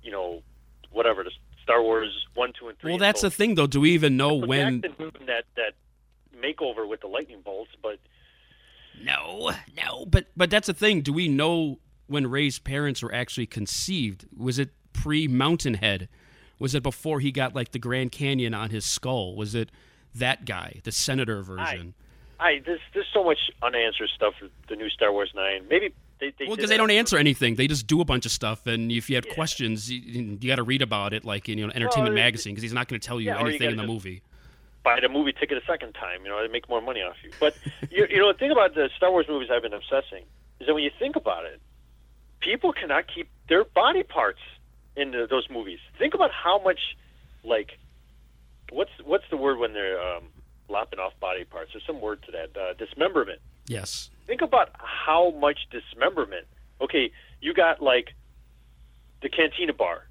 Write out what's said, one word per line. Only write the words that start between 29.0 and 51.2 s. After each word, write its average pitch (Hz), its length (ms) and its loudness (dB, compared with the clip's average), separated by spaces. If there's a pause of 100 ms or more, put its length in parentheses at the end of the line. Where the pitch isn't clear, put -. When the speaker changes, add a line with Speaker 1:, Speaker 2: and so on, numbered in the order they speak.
Speaker 2:
you 127 60 2
have 120 100 0
Speaker 1:
Yeah. - 80 -10
Speaker 2:
questions, 113 580 -2
you, 120 480 -8
you 123 100 -2
gotta 127 140 2
read 131 180 2
about 104 320 -2
it, 110 120 -6
like, 101 240 -4
in, 107 80 -2
you 107 80 -2
know, 104 80 -6
Entertainment 117 400 2
Speaker 1:
Well, 110 80 4
it 117 40 6
Speaker 2:
Magazine, 110 300 -2
'cause 107 60 -8
he's 113 120 -6
not 123 140 -2
gonna 120 120 -6
tell 120 200 -6
you 110 80 -2
Speaker 1:
Yeah, - 100 -2
or - 40 -2
you - 60 0
Speaker 2:
anything 123 240 0
in 110 60 -2
Speaker 1:
gotta 107 100 -4
Speaker 2:
the 113 60 -4
Speaker 1:
just 98 120 -8
Speaker 2:
movie. 92 160 -12 (640)
Speaker 1:
buy 123 160 4
the 127 100 2
movie 139 240 0
ticket 147 240 -4
a - 80 -8
second 139 280 -6
time, 92 300 -10
you 98 60 -12
know, 104 160 -4
they 110 60 -6
make 120 180 -6
more 117 120 0
money 120 200 -6
off 90 220 -6
you. - 160 -20
But, 151 160 4 (180)
<laughs> - 180 -12
you, 190 180 4
you 202 100 2
know, 202 120 8
the 190 60 0
thing 277 140 2
about 175 240 6
the 143 200 2
Star 185 160 4
Wars 175 160 4
movies 135 240 -4
I've 120 120 4
been 107 100 -4
obsessing 101 500 -4 (360)
is 127 80 -4
that 151 60 4
when 151 100 2
you 131 160 0
think 277 160 -2
about 87 300 -2
it, 71 140 -14 (840)
people 262 320 0
cannot 156 400 0
keep 170 160 -10 (200)
their 180 140 6
body 262 400 4
parts 110 360 0 (560)
in 139 160 -4
the, 120 180 -2
those 131 200 0
movies. 107 300 -10 (180)
Think 285 160 0
about 349 180 4
how 190 300 2
much, 190 180 2 (640)
like, 113 360 -2 (920)
what's, 160 200 -2 (120)
what's 170 260 0
the 160 80 -4
word 135 220 2
when 113 140 -2
they're, 95 280 -2
um, 87 240 -6 (440)
lopping 104 300 -4
off 92 200 -4
body 92 240 -4